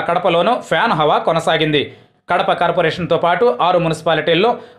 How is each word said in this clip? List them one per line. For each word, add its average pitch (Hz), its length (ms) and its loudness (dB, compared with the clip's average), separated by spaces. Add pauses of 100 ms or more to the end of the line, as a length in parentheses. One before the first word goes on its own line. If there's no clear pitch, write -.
కడపలోనూ 175 480 0 (140)
ఫ్యాన్ 190 320 0
హవా 160 180 2
కొనసాగింది. 160 640 0 (480)
కడప 185 220 0
కార్పొరేషన్తో 170 720 0
పాటు 180 180 2 (220)
ఆరు 180 120 2
మున్సిపాలిటీల్లో 165 720 0 (280)